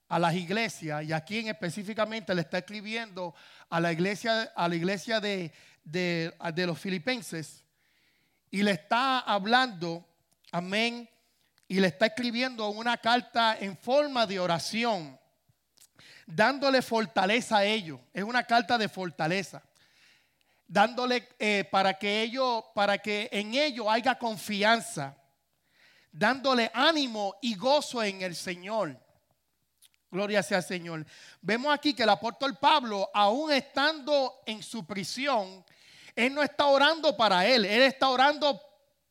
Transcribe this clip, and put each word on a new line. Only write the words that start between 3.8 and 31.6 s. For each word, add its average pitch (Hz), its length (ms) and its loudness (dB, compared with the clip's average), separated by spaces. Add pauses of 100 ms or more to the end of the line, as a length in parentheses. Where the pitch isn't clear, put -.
la 170 120 2
iglesia, 220 640 -2
a 175 140 0
la 170 80 -2
iglesia 202 440 -2
de, 190 320 -4 (300)
de, 170 500 -2 (220)
de 180 120 0
los 160 120 -4
filipenses, 190 840 -6 (880)
y 196 120 -2
le 208 80 4
está 247 500 0
hablando, 202 840 0 (460)
amén, 220 580 -4 (580)
y 190 120 0
le 190 80 6
está 220 180 2
escribiendo 233 640 -2
una 226 300 -2
carta 233 600 2
en 196 180 -8
forma 262 500 2
de 190 120 -4
oración, 180 800 -2 (1040)
dándole 254 580 2
fortaleza 220 760 0
a 202 60 4
ellos. 185 360 -2 (120)
Es 180 100 -6
una 226 220 -2
carta 240 340 2
de 208 100 0
fortaleza, 175 720 -4 (1040)
dándole, 240 640 0 (100)
eh, 208 320 0
para 190 240 4
que 208 280 -2
ellos, 240 420 -2 (100)
para 202 240 2
que 208 340 -4
en 208 220 -4
ellos 254 340 -2
haya 240 280 2
confianza, 208 1000 -2 (960)
dándole 233 600 2
ánimo 247 720 0
y 233 140 -4
gozo 254 460 0
en 190 200 -4
el 175 140 -6
Señor. 180 600 -6 (1120)
Gloria 202 320 0
sea 196 160 0
al 175 60 -2
Señor. 170 400 -8 (380)
Vemos 247 320 0